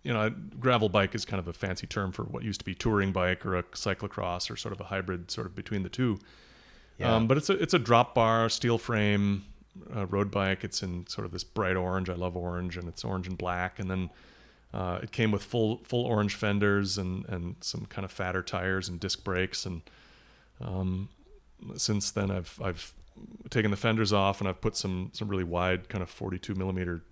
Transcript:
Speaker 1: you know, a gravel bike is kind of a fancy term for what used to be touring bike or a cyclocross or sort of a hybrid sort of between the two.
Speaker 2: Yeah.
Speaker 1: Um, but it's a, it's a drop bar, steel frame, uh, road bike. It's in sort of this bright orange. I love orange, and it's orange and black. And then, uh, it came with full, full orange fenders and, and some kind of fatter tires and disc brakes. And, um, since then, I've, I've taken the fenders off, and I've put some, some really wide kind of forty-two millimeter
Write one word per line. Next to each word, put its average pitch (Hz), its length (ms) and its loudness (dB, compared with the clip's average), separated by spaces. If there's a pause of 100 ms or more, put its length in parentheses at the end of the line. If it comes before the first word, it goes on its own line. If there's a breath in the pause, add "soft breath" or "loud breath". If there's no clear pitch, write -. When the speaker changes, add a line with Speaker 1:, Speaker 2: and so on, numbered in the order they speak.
Speaker 1:
you 139 100 -4
know, 107 120 2
a 110 40 2
gravel 120 600 2
bike 98 260 4
is 104 100 -2
kind 95 140 -2
of 85 80 -6
a 82 60 -6
fancy 92 340 -4
term 98 240 -2
for - 120 -6
what - 200 -6
used 104 160 -4
to - 60 -12
be 95 80 -6
touring 101 400 4
bike 92 320 2
or 92 120 0
a 87 60 0
cyclocross 92 880 -4
or - 60 -8
sort 107 160 -6
of 92 80 -8
a 92 40 -8
hybrid 92 460 -4
sort - 160 -4
of - 80 -10
between 98 280 -4
the 92 60 -4
two. 120 280 0 (800 loud breath)
Speaker 2:
Yeah. 120 180 4
Speaker 1:
Um, 113 120 6
but 135 100 6
it's 151 120 0
a, 190 40 4
it's 190 200 2
a 170 60 6
drop 120 360 6
bar, 113 340 6
steel 117 280 2
frame, 101 680 2 (500)
uh, 101 120 0
road 98 240 2
bike. 95 320 0
It's - 200 -4
in 87 240 -6
sort 104 180 -6
of 85 60 -6
this 90 120 -6
bright 92 320 0
orange. 92 340 0
I 87 60 -2
love 87 200 -2
orange, 87 420 -4
and 87 100 -8
it's - 160 -12
orange 95 240 -4
and 92 100 -6
black. 90 420 -4
And 92 100 -4
then, 92 200 -2 (640 loud breath)
uh, 92 280 -2
it - 100 -10
came 110 200 2
with 101 120 0
full, 117 400 0
full 123 220 0
orange 104 300 2
fenders 101 640 2
and, 92 320 -2
and 87 320 -4
some - 240 -6
kind - 200 -8
of 92 60 -12
fatter 92 320 -2
tires 92 460 -2
and 87 100 -6
disc - 240 -4
brakes. 92 420 0
And, 87 160 -6 (800 loud breath)
um, 92 480 -2 (680)
since 104 360 0
then, 98 200 0
I've, 92 320 -6
I've 90 300 -6 (560)
taken 107 220 2
the 98 60 0
fenders 110 360 2
off, 98 280 4
and 98 80 0
I've 92 120 -4
put 110 140 0
some, 92 380 -2
some 107 140 -6
really 95 160 0
wide 90 460 0
kind 98 140 -4
of 85 60 -6
forty-two 95 460 -6
millimeter 92 460 -2 (100)